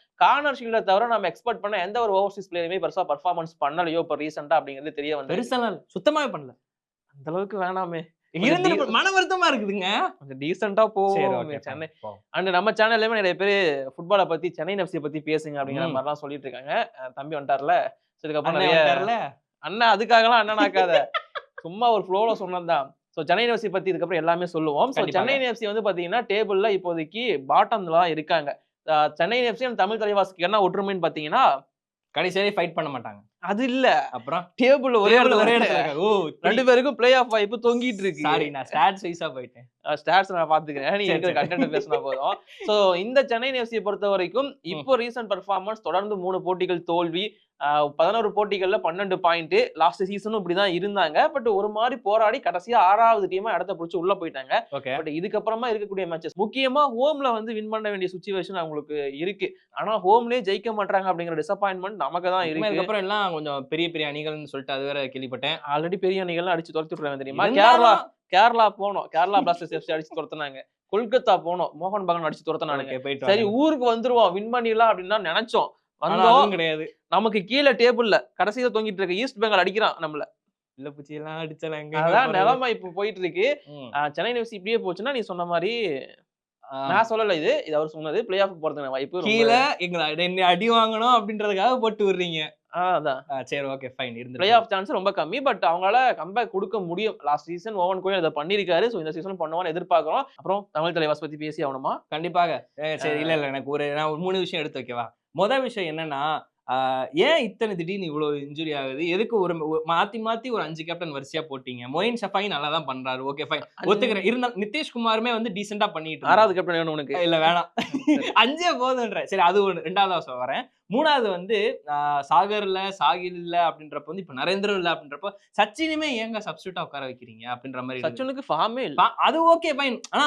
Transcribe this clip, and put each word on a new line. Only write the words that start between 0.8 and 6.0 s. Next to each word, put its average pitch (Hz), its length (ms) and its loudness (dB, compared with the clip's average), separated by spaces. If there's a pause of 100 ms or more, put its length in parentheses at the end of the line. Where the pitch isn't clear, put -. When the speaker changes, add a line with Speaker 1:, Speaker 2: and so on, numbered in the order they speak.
Speaker 1:
தவிர 202 240 4
நம்ம 208 200 0
எக்ஸ்பெக்ட் 196 340 -4
பண்ண 202 200 -2
எந்த 208 200 -2
ஒரு 214 120 2
ஓவர்சீஸ் 196 400 0
பிளேயருமே 175 260 -2
பெருசா 170 280 -2
பர்ஃபார்மன்ஸ் 165 580 -4
பண்ணலையோ 160 320 -2
இப்ப 160 200 -2
ரீசென்ட்டா 151 400 -2
அப்படிங்கிறது 139 340 -6
தெரிய 147 240 -4
வந்தது. 147 260 -2
Speaker 2:
பெருசா 247 120 -6
இல்ல, 226 340 -2
சுத்தமாவே 294 440 -2